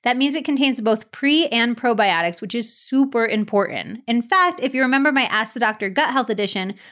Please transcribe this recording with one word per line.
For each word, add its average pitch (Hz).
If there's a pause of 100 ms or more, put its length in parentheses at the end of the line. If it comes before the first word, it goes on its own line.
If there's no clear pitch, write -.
That 247
means 277
it 294
contains 269
both 220
pre- 294
and 233
probiotics, 196
which 214
is 226
super 269
important. 208
In 233
fact, 359
if 247
you 254
remember 269
my 269
Ask 220
the -
Doctor 214
Gut 190
Health 254
edition, 196 (160)